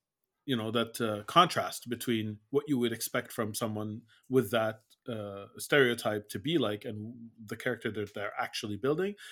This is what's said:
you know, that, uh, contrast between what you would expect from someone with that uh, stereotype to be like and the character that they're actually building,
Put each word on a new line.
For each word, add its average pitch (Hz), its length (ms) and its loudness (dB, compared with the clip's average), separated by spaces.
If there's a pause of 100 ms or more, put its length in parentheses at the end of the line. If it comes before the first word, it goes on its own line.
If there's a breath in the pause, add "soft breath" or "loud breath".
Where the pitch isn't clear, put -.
(460)
you 135 100 0
know, 110 160 -2
that, 117 300 0
uh, 107 220 0
contrast 123 680 4
between 110 480 -2 (140)
what 143 180 2
you 139 80 4
would 117 160 2
expect - 400 -4
from 110 200 -2
someone 107 480 -4 (280)
with 123 220 4
that 110 280 2 (300)
uh, 101 360 -8 (120)
stereotype 117 720 4
to - 100 -6
be 156 180 0
like 104 280 0
and 110 280 -8 (320)
the 113 100 -8
character 117 360 -4
that 101 220 -6
they're 104 260 -6
actually 107 380 -6
building, 156 380 0 (160 loud breath)